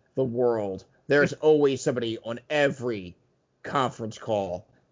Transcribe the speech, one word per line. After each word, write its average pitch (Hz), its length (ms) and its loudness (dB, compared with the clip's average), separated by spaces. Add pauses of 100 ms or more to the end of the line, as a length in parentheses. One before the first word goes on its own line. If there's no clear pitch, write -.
(160)
the 131 80 0
world, 113 640 -2 (240)
there's 143 240 4
always 147 480 4
somebody 120 420 -2
on 117 160 -8 (100)
every 120 680 -2 (460)
conference 120 540 -4
call 95 480 -4 (260)